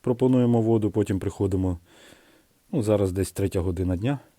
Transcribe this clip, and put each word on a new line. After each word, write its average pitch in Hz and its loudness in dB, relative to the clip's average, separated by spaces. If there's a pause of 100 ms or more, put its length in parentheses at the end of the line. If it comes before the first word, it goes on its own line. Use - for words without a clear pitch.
пропонуємо 123 2
воду, 110 2
потім 101 0
приходимо. 95 -2 (920)
Ну, 151 0
зараз 101 2
десь 92 -2
третя 95 -2
година 90 -2
дня. 131 -4 (200)